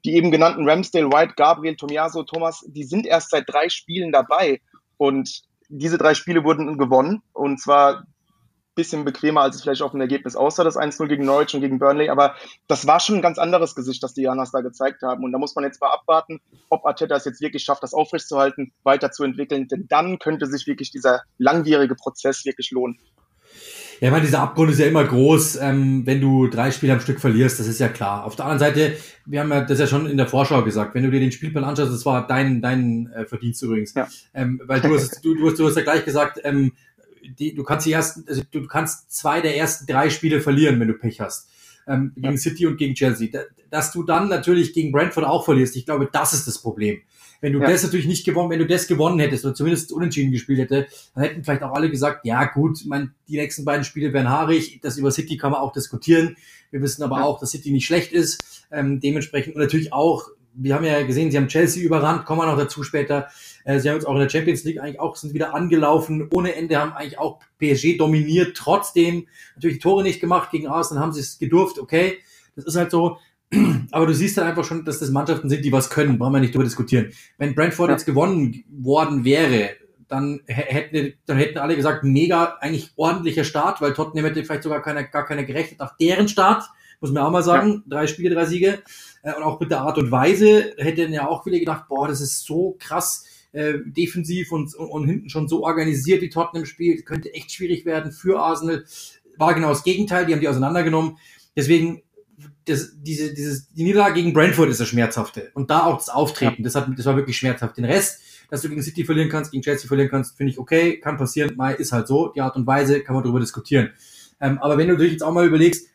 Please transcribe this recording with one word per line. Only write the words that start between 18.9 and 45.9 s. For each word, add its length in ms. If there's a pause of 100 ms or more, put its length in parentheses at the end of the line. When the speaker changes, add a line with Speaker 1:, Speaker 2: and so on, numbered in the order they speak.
Speaker 1:
Denn 220
dann 280
könnte 280
sich 200
wirklich 260
dieser 320 (140)
langwierige 580
Prozess 500
wirklich 260
lohnen. 260 (1000)
Speaker 2:
Ja, 80
ich 40
meine, 140
dieser 140
Abgrund 320
ist 80
ja 60
immer 180
groß, 540
ähm, 480
wenn 160
du 260
drei 240
Spiele 220
am 80
Stück 180
verlierst, 400
das 80
ist 140
ja 80
klar. 340
Auf 140
der 80
anderen 140
Seite, 360 (300)
wir 160
haben 80
ja 100
das 200
ja 80
schon 180
in 100
der 120
Vorschau 360
gesagt, 320
wenn 80
du 80
dir 80
den 140
Spielplan 320
anschaust, 260
das 140
war 200
dein, 360
dein, 520
äh, 120
Verdienst 360
übrigens. 320
Speaker 1:
Ja. 140 (260)
Speaker 2:
Ähm, 300
weil 160
du 140
hast, 320
du, 100
du 140
hast, 100
du 80
hast 80
ja 60
gleich 240
gesagt, 400
ähm, 260 (680)
die, 160
du 100
kannst 220
die 60
ersten, 380
also 200
du 160
kannst 460
zwei 300
der 160
ersten 280
drei 240
Spiele 300
verlieren, 400
wenn 80
du 60
Pech 260
hast. 300 (360)
Ähm, 300
Speaker 1:
Ja. 140
Speaker 2:
gegen 80
City 300
und 100
gegen 180
Chelsea. 360
Da, 80 (300)
dass 220
du 120
dann 260
natürlich 440
gegen 200
Brentford 320
auch 180
verlierst, 320
ich 100
glaube, 240